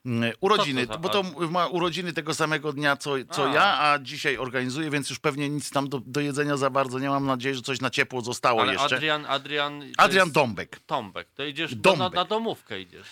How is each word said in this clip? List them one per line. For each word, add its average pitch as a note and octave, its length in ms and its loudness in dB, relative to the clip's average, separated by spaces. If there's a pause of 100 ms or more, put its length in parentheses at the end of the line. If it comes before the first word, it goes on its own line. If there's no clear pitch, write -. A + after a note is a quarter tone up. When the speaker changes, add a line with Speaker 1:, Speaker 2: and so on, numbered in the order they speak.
Speaker 1:
Mm, A#2 340 0
urodziny, F#3+ 420 2
Speaker 2:
Co B2 40 -2
to A2 60 -8
za G#2+ 60 -6
Speaker 1:
bo F3 100 -2
to G3+ 120 2
Speaker 2:
Ad- E3 300 -4
Speaker 1:
ma F3 160 2
urodziny E3+ 460 0
tego D3+ 220 -2
samego D3+ 380 0
dnia, C#3+ 240 4
co, D3 140 -6 (200)
co C#3 200 0
Speaker 2:
A. C3 40 2
Speaker 1:
ja, F3 260 6
a D3 180 4
dzisiaj C#3 400 -2
organizuję, B2+ 520 -2
więc C#3+ 200 -2
już B2+ 80 -8
pewnie C#3+ 300 0
nic D3 220 -6
tam C#3+ 180 0
do, C3 180 -4
do D3 140 -4
jedzenia C#3+ 360 0
za C3+ 140 2
bardzo C3 280 0
nie C#3 100 -2
mam. C#3 180 0
Nadzieję, C3+ 280 0
że B2 80 -6
coś B2+ 180 -4
na C3 100 0
ciepło B2+ 300 0
zostało A#2+ 420 2
Speaker 2:
Ale B2+ 100 2
Speaker 1:
jeszcze. C3+ 240 0
Speaker 2:
Adrian, D3+ 320 -2
Adrian C#3+ 520 -4
to C#3 60 -14 (160)
Speaker 1:
Adrian F#3+ 240 6
Speaker 2:
jest D3 80 -4
Speaker 1:
Dąbek. A2 540 0
Speaker 2:
Dąbek. G2 460 -6
To C3+ 100 -10
idziesz D3 300 -6
Speaker 1:
Dąbek. E3+ 240 4 (160)
Speaker 2:
na, F3+ 80 0
na - 20 -8
domówkę G3+ 560 -6
idziesz. F2 320 -18